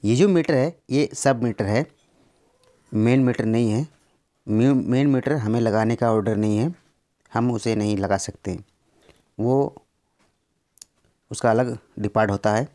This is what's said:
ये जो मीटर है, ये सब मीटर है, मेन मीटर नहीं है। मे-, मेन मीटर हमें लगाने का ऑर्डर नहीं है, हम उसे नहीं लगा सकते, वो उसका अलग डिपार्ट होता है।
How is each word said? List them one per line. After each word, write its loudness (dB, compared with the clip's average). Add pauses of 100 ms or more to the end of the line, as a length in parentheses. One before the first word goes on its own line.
ये 2
जो 4
मीटर 2
है, 0 (120)
ये 0
सब 0
मीटर -2
है, 0 (1080)
मेन 2
मीटर 0
नहीं 0
है। -2 (640)
मे-, 2
मेन 2
मीटर 0
हमें 0
लगाने 2
का 0
ऑर्डर 0
नहीं 0
है, -2 (580)
हम 0
उसे -2
नहीं -2
लगा -2
सकते, -10 (800)
वो 0 (1600)
उसका 0
अलग 0 (220)
डिपार्ट 0
होता 0
है। -2